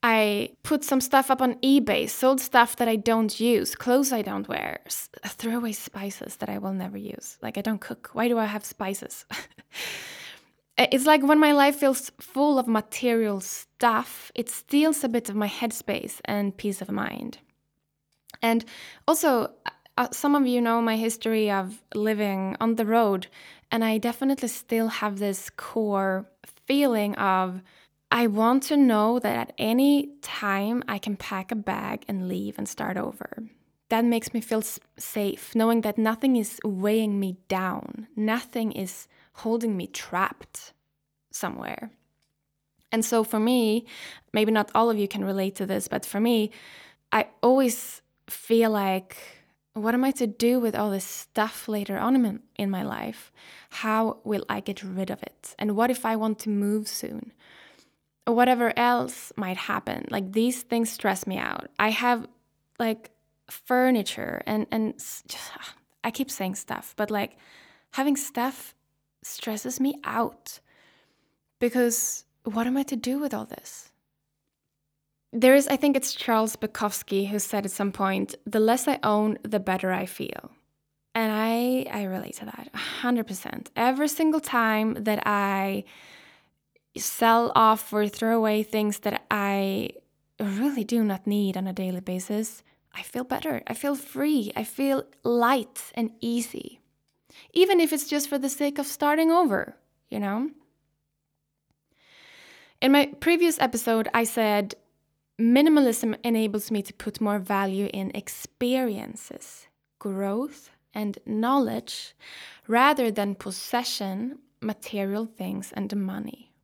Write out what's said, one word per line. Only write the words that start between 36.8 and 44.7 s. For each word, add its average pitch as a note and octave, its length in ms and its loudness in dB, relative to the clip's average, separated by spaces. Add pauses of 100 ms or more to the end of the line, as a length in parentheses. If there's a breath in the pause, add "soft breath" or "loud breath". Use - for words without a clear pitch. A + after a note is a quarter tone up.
me F#3+ 160 -2 (120)
down. F#3+ 680 -4
Nothing A3 560 -2
is - 340 -10 (280 soft breath)
holding A3+ 420 -2
me F3+ 100 -4
trapped - 840 -6 (580)
somewhere. - 600 -8 (1040)
And A3+ 120 2
so A3+ 180 2
for A3 160 -2
me, A#3 480 2 (460 loud breath)
maybe G#3+ 180 2
not G#3+ 240 2